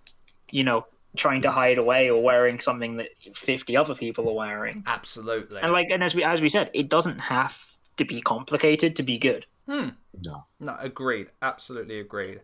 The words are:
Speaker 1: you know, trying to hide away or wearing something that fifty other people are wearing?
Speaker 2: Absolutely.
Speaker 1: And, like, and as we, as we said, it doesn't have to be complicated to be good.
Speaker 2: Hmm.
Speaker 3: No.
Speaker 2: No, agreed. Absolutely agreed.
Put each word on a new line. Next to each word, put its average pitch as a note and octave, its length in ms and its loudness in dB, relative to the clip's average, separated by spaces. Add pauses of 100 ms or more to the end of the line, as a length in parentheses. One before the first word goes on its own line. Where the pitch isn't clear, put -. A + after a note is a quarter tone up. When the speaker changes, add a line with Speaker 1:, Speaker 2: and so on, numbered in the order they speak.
(520)
Speaker 1:
you C3+ 120 0
know, A#2+ 220 2 (300)
trying C3+ 260 0
to C3+ 100 4
hide B2+ 280 4
away B2+ 300 4
or A#2 120 4
wearing B2 380 4
something A#2 380 -4
that A2+ 120 -8 (240)
fifty B2+ 440 -2
other B2 180 2
people A#2 340 -4
are A2 40 -2
wearing? G#2+ 520 -6
Speaker 2:
Absolutely. A2 760 -6
Speaker 1:
And, E3+ 120 2
like, F3 160 2
and F3+ 140 0
as E3+ 100 0
we, F3 100 2
as D#3+ 180 2
we D3+ 80 4
said, - 240 2
it C#3+ 160 -2
doesn't E3 300 2
have C3 440 -2 (340)
to C#3 80 0
be A#2 160 -8
complicated D3+ 760 2
to D#3 60 -2
be B2 140 -2
good. B2 280 0 (220)
Speaker 2:
Hmm. C4+ 220 -4 (360)
Speaker 3:
No. D3 200 -12 (140)
Speaker 2:
No, C#3+ 200 -10
agreed. B2+ 480 -4 (140)
Absolutely A#2+ 580 -8
agreed. G2+ 440 -8